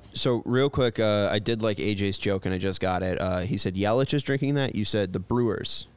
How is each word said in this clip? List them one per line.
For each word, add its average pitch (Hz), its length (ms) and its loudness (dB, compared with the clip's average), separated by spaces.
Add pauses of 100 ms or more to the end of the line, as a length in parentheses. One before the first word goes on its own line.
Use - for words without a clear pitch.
(160)
So, 123 300 2
real 131 260 2
quick, 120 280 0
uh, 104 320 2
I 107 60 2
did 110 240 0
like 107 180 0
A 104 140 0
J's 98 240 0
joke, 98 300 0
and 92 80 0
I - 20 0
just 95 240 -2
got 92 220 0
it. 92 180 0
Uh, 90 200 0
he 107 160 -2
said, 95 180 -2
"Yelich 110 360 2
is 147 120 0
drinking 139 320 0
that." 135 200 0
You 104 100 0
said, 98 280 0
"The 92 60 -2
Brewers." 117 680 -2 (120)